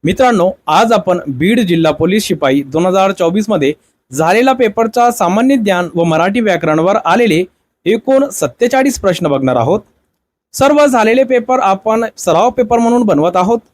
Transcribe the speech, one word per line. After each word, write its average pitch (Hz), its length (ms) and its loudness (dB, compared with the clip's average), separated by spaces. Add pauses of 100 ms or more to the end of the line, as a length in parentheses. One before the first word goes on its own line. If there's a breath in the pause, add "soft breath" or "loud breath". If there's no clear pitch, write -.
मित्रांनो, 190 480 2 (160)
आज 214 260 2
आपण 185 340 0
बीड 165 320 0
जिल्हा 165 320 0
पोलीस 180 320 -2
शिपाई 143 380 0
दोन 143 240 -4
हजार 190 260 0
चोवीस 190 380 -2
मध्ये 151 240 -2 (380)
झालेला 190 420 0
पेपरचा 233 580 0
सामान्य 226 440 0
ज्ञान 185 400 -2
व 170 80 0
मराठी 170 380 0
व्याकरणवर 165 540 0
आलेले 185 480 0 (420)
एकूण 269 440 0
सत्तेचाळीस 247 720 -2
प्रश्न 180 280 -2
बघणार 135 280 0
आहोत. 139 240 0 (760)
सर्व 294 320 2
झालेले 247 380 2
पेपर 254 360 0
आपण 220 460 -2 (120)
सराव 175 320 0
पेपर 240 300 0
म्हणून 233 240 0
बनवत 175 320 0
आहोत 208 240 0 (140)